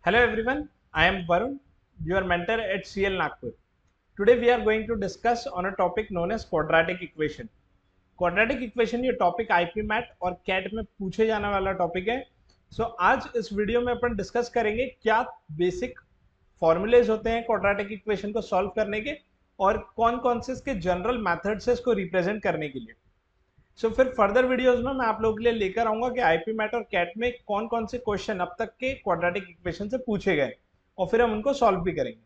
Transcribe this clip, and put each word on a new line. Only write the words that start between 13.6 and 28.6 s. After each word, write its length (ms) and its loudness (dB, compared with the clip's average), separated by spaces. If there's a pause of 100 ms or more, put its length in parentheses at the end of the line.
में 120 -2
अपन 240 -2
discuss 380 -2
करेंगे 320 0 (160)
क्या 180 4 (380)
basic 420 -2 (640)
formulas 480 6
होते 200 0
हैं 140 -2
quadratic 480 0
equation 400 -4
को 80 -2
सॉल्व 360 -2
करने 240 -2
के 160 -8 (420)
और 200 2 (180)
कौन 300 2
कौन 140 2
से 120 -8
इसके 280 -6
general 380 0 (100)
methods 400 -2
हैं 60 4
इसको 260 0
represent 420 -2
करने 260 -2
के 100 -10
लिए। 160 -14 (840)
So 120 0
फिर 260 6
further 300 6
videos 380 4
में 80 -2
मैं 140 -2
आप 160 0
लोगों 140 2
के 60 -8
लिए 100 4
लेकर 340 0
आऊँगा 280 0
कि 60 -2
आईपी 320 2
मैट 220 -2
और 60 0 (100)
cat 280 0
में 140 -2 (140)
कौन 220 -2
कौन 180 -2
से 120 -8
question 400 -4
अब 200 -4
तक 220 -4